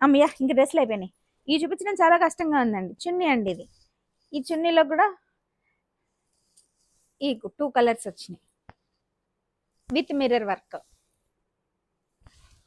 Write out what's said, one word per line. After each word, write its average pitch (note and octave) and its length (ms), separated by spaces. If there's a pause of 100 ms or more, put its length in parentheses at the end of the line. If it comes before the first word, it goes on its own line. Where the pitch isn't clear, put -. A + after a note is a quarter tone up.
అమ్మయ్య, C#4+ 260 (140)
ఇంక C4 120
డ్రెస్సులు C#4 280
అయిపోయినాయి. G#3+ 320 (340)
ఇవి D4+ 160
చూపించడం F#4+ 300
చాలా E4+ 240
కష్టంగా D#4+ 440
ఉందండి. G3 340 (120)
చున్నీ F4+ 180
అండి A#3 260
ఇది. E3+ 180 (640)
ఈ C#4 100 (100)
చున్నీలో E4 300
కూడా E4+ 340 (2000)
ఈ C4+ 180 (200)
టూ D4 100
కలర్స్ A#3+ 380
వచ్చినాయి - 340 (1500)
with D4 220
మిర్రర్ B3 280
వర్క్. F#3+ 360 (1900)